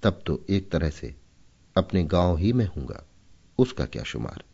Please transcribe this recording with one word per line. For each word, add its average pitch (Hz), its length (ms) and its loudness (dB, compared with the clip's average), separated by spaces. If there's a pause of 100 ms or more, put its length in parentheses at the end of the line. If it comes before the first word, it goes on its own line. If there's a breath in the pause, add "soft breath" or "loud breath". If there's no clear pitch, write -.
तब 98 240 0
तो 76 240 -2
एक 98 200 0
तरह 78 200 2
से 60 240 -10 (600)
अपने - 280 2
गांव 87 320 4
ही 95 160 2
में 123 140 2
हूंगा, - 400 -8 (520)
उसका 127 280 2
क्या - 160 -8
शुमार। 50 500 -8